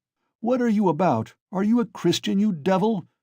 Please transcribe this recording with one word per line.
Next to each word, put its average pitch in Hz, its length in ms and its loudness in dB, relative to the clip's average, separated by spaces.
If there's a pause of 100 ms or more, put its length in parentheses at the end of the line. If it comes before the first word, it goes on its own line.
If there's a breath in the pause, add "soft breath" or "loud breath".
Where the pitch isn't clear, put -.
(400)
What 240 200 0
are 247 80 0
you 208 220 2
about? 147 440 0 (160)
Are 185 120 -4
you 220 180 2
a 233 60 0
Christian, 196 520 -2
you 214 140 2
devil? 185 560 -2 (140)